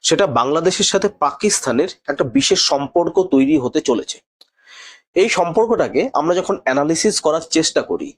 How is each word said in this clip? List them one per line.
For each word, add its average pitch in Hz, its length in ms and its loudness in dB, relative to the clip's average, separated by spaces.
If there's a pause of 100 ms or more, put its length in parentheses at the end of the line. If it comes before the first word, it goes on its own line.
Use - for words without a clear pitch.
সেটা 185 260 0
বাংলাদেশের 151 580 0
সাথে 196 240 0
পাকিস্তানের 147 800 -2 (180)
একটা 143 160 -2
বিশেষ 139 360 0
সম্পর্ক 165 640 0
তৈরি 143 340 2
হতে 127 240 -2
চলেছে। - 380 -2 (960)
এই 202 160 2
সম্পর্কটাকে 175 840 0
আমরা 160 220 0
যখন 180 280 -2
অ্যানালিসিস 156 580 0
করার 160 280 0
চেষ্টা 156 320 0
করি - 360 -8